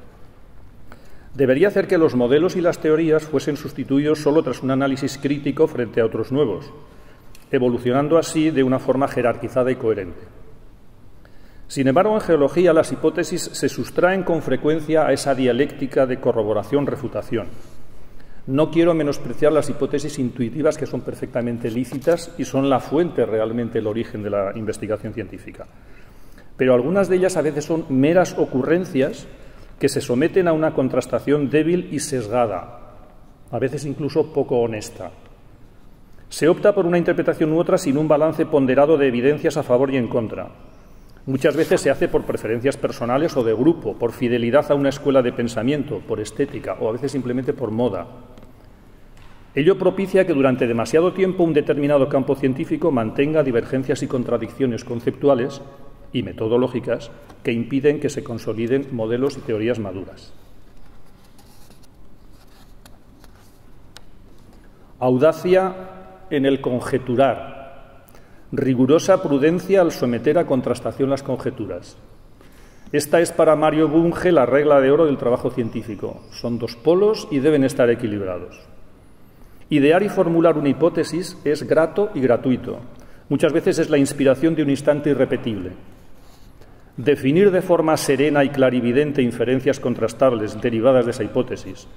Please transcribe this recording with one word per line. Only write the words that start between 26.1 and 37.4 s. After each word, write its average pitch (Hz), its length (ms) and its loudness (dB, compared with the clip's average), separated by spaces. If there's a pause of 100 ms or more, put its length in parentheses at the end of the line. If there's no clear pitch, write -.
Pero 127 160 4
algunas 170 340 2
de 185 80 2
ellas 185 220 2
a 156 40 0
veces 147 220 -2
son 165 240 -4
meras 156 500 4
ocurrencias 147 880 0 (520)
que 139 80 2
se 131 140 0
someten 165 480 2
a 160 40 2
una 156 200 0
contrastación 131 760 0
débil 165 420 0
y 147 100 -4
sesgada, 110 800 -2 (720)
a 117 100 -6
veces 139 260 -2
incluso 151 480 -2
poco 135 260 0
honesta. 107 520 -6 (1160)
Se - 220 2
opta 147 260 4
por 190 100 2
una 170 120 2
interpretación 165 560 0